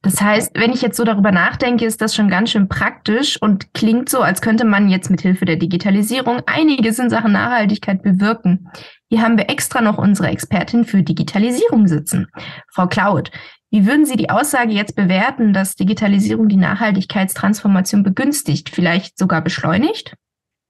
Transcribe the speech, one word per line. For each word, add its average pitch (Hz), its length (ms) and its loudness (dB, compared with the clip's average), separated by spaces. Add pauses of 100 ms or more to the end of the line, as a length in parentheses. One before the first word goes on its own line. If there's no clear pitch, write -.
Das 190 140 0
heißt, 214 340 0
wenn 240 160 2
ich 254 100 -2
jetzt 240 140 -2
so 233 80 -2
darüber 202 300 2
nachdenke, 233 500 0
ist 220 180 -4
das 220 140 -2
schon 208 140 2
ganz 190 220 0
schön 196 180 2
praktisch - 720 -4
und 208 320 -2
klingt 226 340 0
so, 262 140 -2
als 185 200 -2
könnte 226 220 0
man 208 240 2
jetzt 185 220 0
mit 185 100 2
Hilfe 180 240 0
der 170 140 0
Digitalisierung 208 880 -2
einiges 285 520 0
in 247 120 -2
Sachen 226 240 0
Nachhaltigkeit 208 680 -2
bewirken. 196 680 0 (400)
Hier 220 120 2
haben 226 160 2
wir - 120 0
extra - 320 -4
noch 214 160 0
unsere 190 320 2
Expertin - 560 -2
für 196 180 2
Digitalisierung 214 880 2
sitzen. 156 380 -2 (440)
Frau 180 160 -2
Klaut, 185 440 -2 (380)
wie 208 160 4
würden 294 200 4
Sie 262 100 -4
die - 140 -2
Aussage 240 420 0
jetzt 202 240 -4
bewerten, 208 560 2
dass 190 240 0
Digitalisierung 208 720 0
die 208 80 4
Nachhaltigkeitstransformation 196 1500 0
begünstigt, 196 680 -2
vielleicht 175 480 -2
sogar 180 240 0
beschleunigt? 196 720 -2 (540)